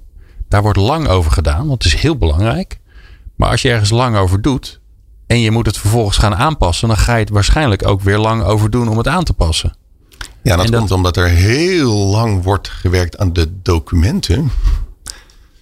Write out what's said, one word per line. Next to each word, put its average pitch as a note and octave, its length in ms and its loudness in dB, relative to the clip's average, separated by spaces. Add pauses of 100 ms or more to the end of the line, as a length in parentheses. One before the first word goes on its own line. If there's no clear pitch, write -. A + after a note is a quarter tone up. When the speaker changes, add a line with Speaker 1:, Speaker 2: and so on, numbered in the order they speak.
(480)
Speaker 1:
daar G2+ 140 0
wordt G2+ 180 0
lang C#3 280 0
over F#2 240 2
gedaan, D2+ 360 0
want C3+ 160 -4
het - 100 2
is - 80 0
heel D3 160 0
belangrijk. A2 640 -2 (560)
Maar - 140 0
als A#2 120 -2
je C3 80 0
ergens G#2+ 200 0
lang A#2 280 0
over G2 240 0
doet C3+ 380 -4 (480)
en A#2+ 120 2
je A2 120 2
moet A2+ 140 0
het A2 120 -2
vervolgens G#2 400 0
gaan G#2 180 2
aanpassen, A2+ 520 -2
dan A2 100 0
ga - 180 2
je A2+ 80 0
het G#2 60 -6
waarschijnlijk G2+ 580 0
ook G2+ 140 0
weer G2 160 2
lang A2 260 0
over G#2+ 260 2
doen A#2+ 180 0
om A2 100 0
het A#2 100 0
aan E3 160 0
te - 100 0
passen. - 420 -2 (680)
Speaker 2:
Ja, - 120 2
dat A2 100 2
Speaker 1:
En A2+ 60 0
dat A#2 80 2
Speaker 2:
komt G#2 120 -2
omdat F#2 260 0
er F2+ 100 2
heel B2 680 2
lang G2+ 480 0
wordt F#2+ 260 -2
gewerkt F2+ 480 -2
aan F2+ 160 0
de F2 280 -2
documenten, G2+ 880 0 (1120)